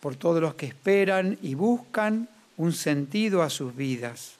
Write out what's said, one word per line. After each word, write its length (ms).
por 160
todos 240
los 140
que 100
esperan 760
y 120
buscan 760
un 160
sentido 720
a 80
sus 260
vidas. 640